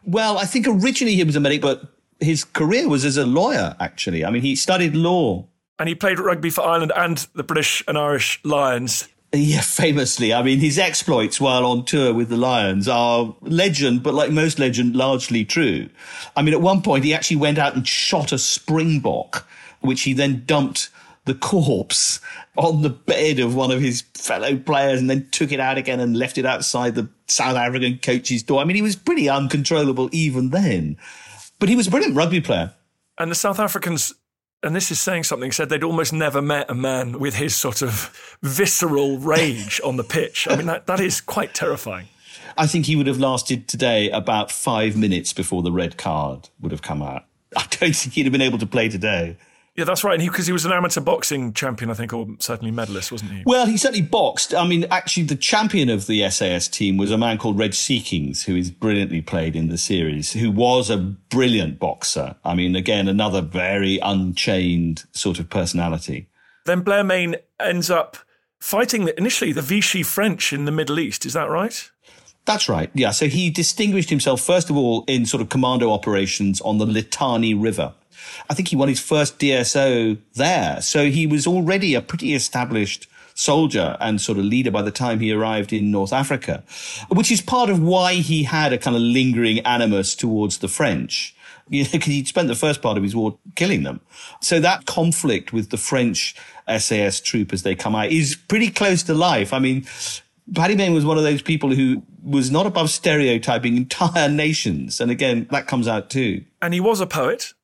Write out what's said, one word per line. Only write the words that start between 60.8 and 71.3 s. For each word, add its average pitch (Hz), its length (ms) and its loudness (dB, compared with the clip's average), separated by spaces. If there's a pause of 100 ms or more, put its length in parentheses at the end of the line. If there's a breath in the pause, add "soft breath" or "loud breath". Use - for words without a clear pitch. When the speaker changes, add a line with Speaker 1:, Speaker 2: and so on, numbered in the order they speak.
Speaker 1:
a 107 80 0
brilliant 98 800 -2
boxer. - 640 -6
I 85 120 -2
mean, 90 200 0
again, 98 320 0
another 98 340 0
very 95 580 -2
unchained 90 1120 0
sort 87 260 -4
of 85 100 -8
personality. 85 800 -4 (380 soft breath)
Speaker 2:
Then 180 160 0
Blair 202 220 2
Main 180 320 0 (240)
ends 175 320 0
up - 260 0 (420)
fighting 226 460 0
the, 160 100 -2
initially 196 360 0
the 151 100 -2
Vichy 190 400 0
French - 500 0
in 147 140 -4
the 147 60 -2
Middle 151 280 -2
East. 135 240 -4
Is 131 100 -8